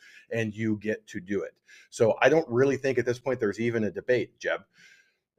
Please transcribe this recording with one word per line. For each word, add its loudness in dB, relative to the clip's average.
and -2
you -2
get -6
to -12
do -4
it. -10
So 4
I 8
don't 4
really 2
think -2
at 0
this -2
point -4
there's -2
even 0
a -2
debate, -2
Jeb. -4